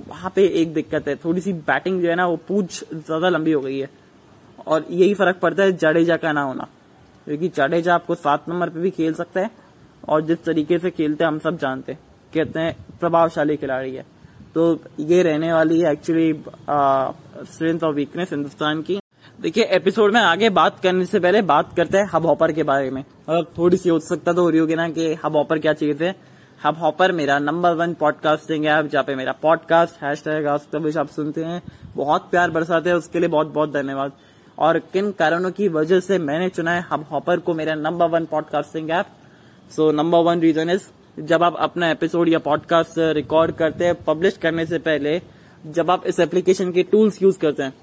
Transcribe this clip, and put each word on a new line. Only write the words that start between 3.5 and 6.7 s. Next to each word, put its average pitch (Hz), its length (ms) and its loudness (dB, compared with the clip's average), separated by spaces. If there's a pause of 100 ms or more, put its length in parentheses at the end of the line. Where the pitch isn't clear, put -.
हो 147 100 2
गई 135 180 -6
है, 135 100 -8 (800)
और 156 220 0
यही 180 240 4
फर्क 180 220 2
पड़ता 170 280 0
है 196 80 4
जडेजा 165 460 2
का 160 140 -2
ना 147 100 0
होना, 135 260 -6 (580)